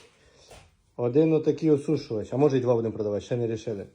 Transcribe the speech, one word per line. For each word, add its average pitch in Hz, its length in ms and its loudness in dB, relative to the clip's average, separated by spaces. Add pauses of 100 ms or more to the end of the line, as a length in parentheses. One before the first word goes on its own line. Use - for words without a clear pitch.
(960)
Один 143 360 2
отакий 151 380 2
осушувач, 135 600 -2
а 131 40 -4
може 135 220 2
й - 20 0
два 123 140 2
будемо 110 200 -2
продавати, 104 300 -4
ще 123 120 -6
не 120 100 -2
рішили. 110 480 -6